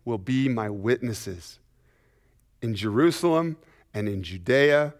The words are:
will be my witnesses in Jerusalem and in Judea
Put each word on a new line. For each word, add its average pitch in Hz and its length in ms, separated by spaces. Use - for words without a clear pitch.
will 117 140
be 131 300
my 110 220
witnesses 104 880
in 113 120
Jerusalem 160 840
and 104 160
in 98 140
Judea 139 760